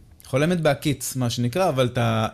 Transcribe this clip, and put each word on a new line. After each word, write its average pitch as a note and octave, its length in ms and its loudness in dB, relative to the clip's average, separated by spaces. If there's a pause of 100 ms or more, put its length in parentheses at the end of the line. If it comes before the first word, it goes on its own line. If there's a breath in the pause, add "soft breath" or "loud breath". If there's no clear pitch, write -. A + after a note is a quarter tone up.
(260)
חולמת E3 360 0
בהקיץ, C#3+ 540 -2
מה B2+ 140 0
שנקרא, B2 400 0
אבל C3 160 2
את A#2+ 120 -2
ה-, A2+ 360 2